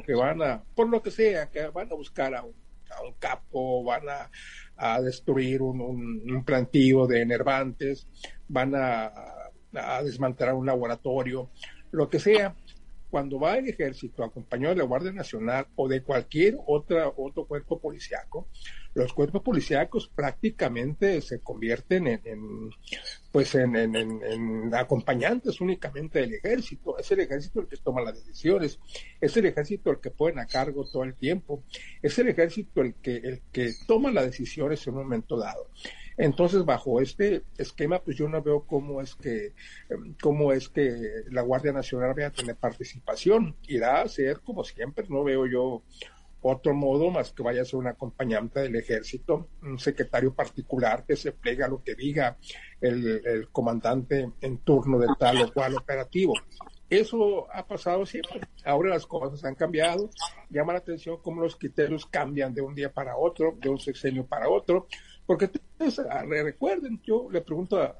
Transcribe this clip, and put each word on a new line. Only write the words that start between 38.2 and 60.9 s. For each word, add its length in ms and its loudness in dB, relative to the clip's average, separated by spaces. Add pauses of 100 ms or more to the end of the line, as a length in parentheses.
no 140 -2
veo 240 2
cómo 360 -2
es 120 -10
que, 400 -6 (340)
em, 320 -8
cómo 320 4
es 160 0
que 320 0 (300)
la 140 0
Guardia 280 2
Nacional 440 -2
vaya 140 -2
a 40 -10
tener 220 -6
participación. 1000 0 (120)
Irá 340 4
a 80 -2
ser, 300 0
como 240 -8
siempre, 460 -8
no 140 0
veo 220 2
yo 380 0 (580)
otro 320 2
modo 380 4
más 220 0
que 100 -6
vaya 180 2
a 40 -2
ser 100 -4
un 100 -2
acompañante 760 -2
del 160 -2
ejército, 720 -2 (120)
un 160 -8
secretario 560 2
particular 760 0
que 80 2
se 180 -4
plegue 300 -2
a 40 2
lo 160 -6
que 100 -6
diga 420 0 (460)
el, 420 2
el 260 0
comandante 800 0 (100)
en 180 -4
turno 380 6
de 120 6 (100)
tal 240 6
o 100 0
cual 220 0
operativo. 580 0 (560)
Eso 640 2
ha 140 -10
pasado 400 0
siempre. 340 -10 (240)
Ahora 240 4
las 160 2
cosas 380 -6
han 100 -4
cambiado. 560 2 (400)
Llama 240 0
la 60 -2
atención 420 -8